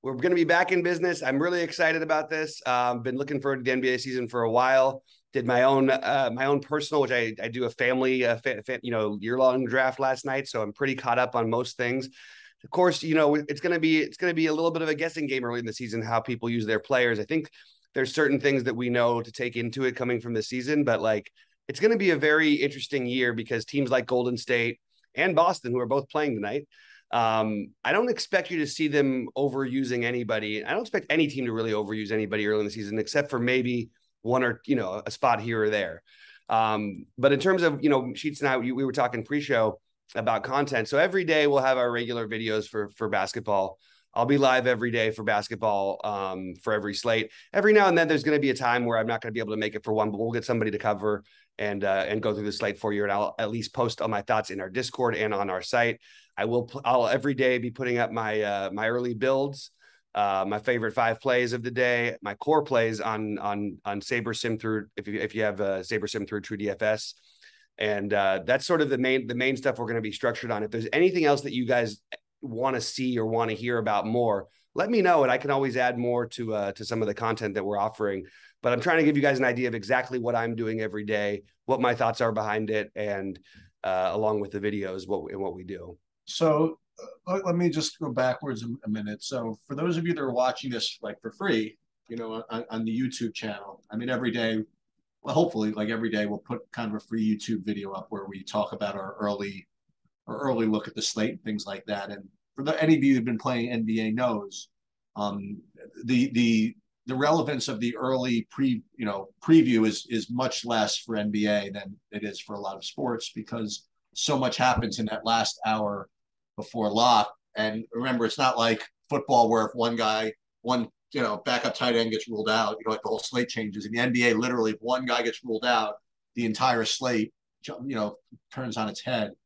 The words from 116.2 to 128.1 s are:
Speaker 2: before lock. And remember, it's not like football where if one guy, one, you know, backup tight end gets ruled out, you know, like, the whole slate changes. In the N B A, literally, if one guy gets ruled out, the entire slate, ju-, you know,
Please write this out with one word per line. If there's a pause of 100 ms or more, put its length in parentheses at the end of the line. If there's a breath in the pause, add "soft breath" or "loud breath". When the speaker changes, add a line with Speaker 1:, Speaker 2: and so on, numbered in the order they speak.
Speaker 2:
before
lock. (240)
And
remember,
it's
not
like (260)
football
where
if
one
guy, (300)
one, (240)
you
know,
backup
tight
end
gets
ruled
out,
you
know,
like,
the
whole
slate
changes.
In
the
N
B
A,
literally,
if
one
guy
gets
ruled
out, (400)
the
entire
slate, (300)
ju-,
you
know, (380)